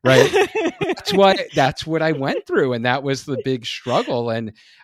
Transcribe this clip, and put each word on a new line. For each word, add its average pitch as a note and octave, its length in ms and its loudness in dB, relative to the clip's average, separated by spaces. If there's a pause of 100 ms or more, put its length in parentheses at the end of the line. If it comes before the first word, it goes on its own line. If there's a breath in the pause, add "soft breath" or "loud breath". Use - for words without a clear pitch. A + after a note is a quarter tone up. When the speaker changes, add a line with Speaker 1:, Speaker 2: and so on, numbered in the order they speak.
Speaker 1:
Right? F4+ 480 4
Speaker 2:
<laughs> F4 300 -4
Speaker 1:
That's - 320 -4
why, F#3+ 240 4 (180)
that's C#3 320 0
what D#3+ 160 -2
I D#3+ 100 2
went C#3+ 340 -4
through. E3 260 0
And A#2 140 -2
that C3 160 0
was C3+ 220 -4
the C#3 200 -6
big B2+ 220 -4
struggle. B2 640 -2
And A2+ 220 -6 (320 loud breath)